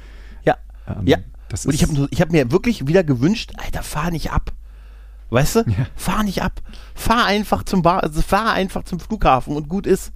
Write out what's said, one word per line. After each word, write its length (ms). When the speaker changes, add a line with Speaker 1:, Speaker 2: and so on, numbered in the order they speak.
Speaker 1:
Ja. 120
Speaker 2:
Ähm, 180
Speaker 1:
Ja. 120
Speaker 2:
das 180
Speaker 1:
Und 80
ich 80
Speaker 2:
ist 60
Speaker 1:
hab 80
nur, 140
ich 100
hab 120
mir 180
wirklich 380
wieder 160
gewünscht, 540
Alter, 260
fahr 260
nicht 220
ab. 180
Weißt 240
du? 140
Speaker 2:
Ja. 260
Speaker 1:
Fahr 300
nicht 180
ab. 180
Fahr 300
einfach 360
zum 200
Ba-, 180
also 220
fahr 320
einfach 280
zum 160
Flughafen 560
und 140
gut 180
ist. 300